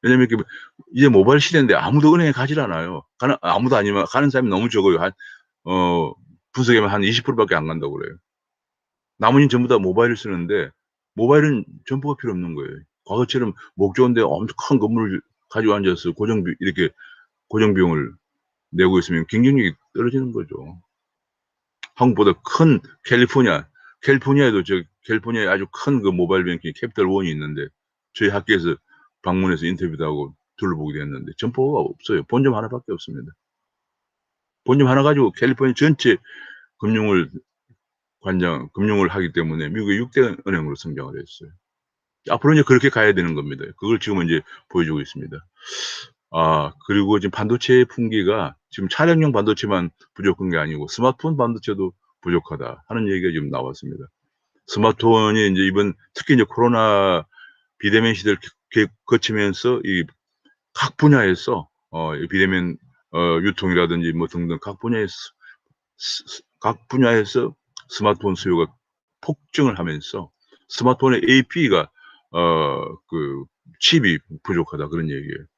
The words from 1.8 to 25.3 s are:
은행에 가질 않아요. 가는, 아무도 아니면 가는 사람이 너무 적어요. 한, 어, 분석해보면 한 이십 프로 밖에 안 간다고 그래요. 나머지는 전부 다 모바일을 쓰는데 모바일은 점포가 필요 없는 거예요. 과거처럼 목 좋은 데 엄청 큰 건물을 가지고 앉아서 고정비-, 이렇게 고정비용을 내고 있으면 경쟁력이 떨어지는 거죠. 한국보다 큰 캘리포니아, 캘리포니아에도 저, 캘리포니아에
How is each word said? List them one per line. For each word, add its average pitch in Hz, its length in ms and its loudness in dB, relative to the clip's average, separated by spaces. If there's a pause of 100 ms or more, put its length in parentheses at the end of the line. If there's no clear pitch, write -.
은행에 170 180 4
가질 139 280 -2
않아요. 87 440 -6 (140)
가는, 135 240 0
아무도 104 340 0
아니면 101 300 0
가는 139 240 0
사람이 127 200 0
너무 101 200 0
적어요. 95 300 2
한, 92 120 -2 (540)
어, 87 480 -2 (380)
분석해보면 117 420 2
한 104 100 -2
이십 117 200 0
프로 127 140 -2
밖에 95 180 0
안 78 120 -2
간다고 73 260 -6
그래요. - 240 -12 (1000)
나머지는 135 300 6
전부 123 220 0
다 123 80 6
모바일을 107 400 2
쓰는데 87 540 -4 (440)
모바일은 139 480 2 (240)
점포가 139 320 -6
필요 113 140 -6
없는 87 220 -8
거예요. 69 240 -12 (260)
과거처럼 120 480 -2 (220)
목 98 200 -2
좋은 123 180 4
데 113 80 2
엄청 95 360 -2
큰 139 220 0
건물을 107 420 -2 (280)
가지고 110 260 0
앉아서 90 360 -2
고정비-, 104 480 -4
이렇게 90 300 -2 (580)
고정비용을 92 640 2 (600)
내고 92 280 4
있으면 82 280 -2
경쟁력이 117 460 2 (200)
떨어지는 123 400 -4
거죠. 85 480 -12 (1120)
한국보다 104 380 4 (100)
큰 160 380 2 (240)
캘리포니아, 120 600 2 (360)
캘리포니아에도 135 640 2
저, 87 200 -2 (220)
캘리포니아에 110 420 -4